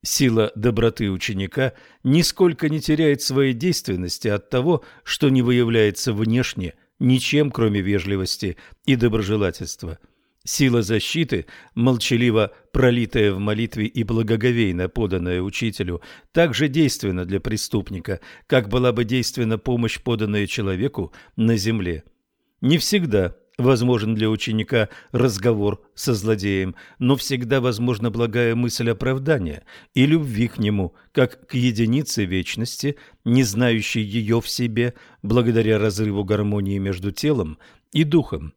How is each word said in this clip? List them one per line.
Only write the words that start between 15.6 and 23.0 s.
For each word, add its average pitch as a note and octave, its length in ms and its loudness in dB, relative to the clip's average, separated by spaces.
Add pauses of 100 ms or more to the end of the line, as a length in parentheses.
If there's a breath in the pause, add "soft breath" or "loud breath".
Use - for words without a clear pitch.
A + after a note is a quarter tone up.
так E3 200 2
же C#3+ 140 0
действенна B2 560 0
для F#2 160 -4
преступника, G#2 800 -6 (260 loud breath)
как B2+ 220 0
была B2 240 2
бы A#2 140 0
действенна A2+ 520 -2
помощь, A#2+ 440 -2
поданная G#2 460 -2
человеку G2+ 680 -4 (240 loud breath)
на A2+ 180 4
земле. F#2+ 480 -2 (560)
Не D3 180 4
всегда A2 600 2 (200)